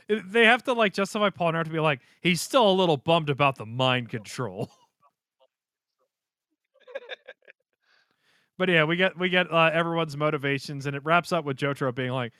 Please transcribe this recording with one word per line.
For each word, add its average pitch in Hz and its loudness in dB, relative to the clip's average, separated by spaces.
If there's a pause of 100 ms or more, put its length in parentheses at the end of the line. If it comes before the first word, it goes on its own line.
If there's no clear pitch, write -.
they 214 2
have 226 6
to, 269 0
like, 220 2
justify 202 0
Polnareff 165 -2
to 160 -12
be 160 -4
like, 151 0 (200)
"He's 175 0
still 240 4
a 190 6
little 180 2
bummed 165 0
about 139 0
the 110 -12
mind 123 -2
control." 104 -8
<laughs> - -20 (3750)
But 185 -2
yeah, 165 6
we 160 -2
get, 180 0
we 180 -2
get, 180 0
uh, 160 4
everyone's 165 -2
motivations, 143 -4
and 139 -6
it 139 -10
wraps 165 0
up 170 0
with 139 -6
Jotaro 139 -2
being 127 -4
like, 123 -4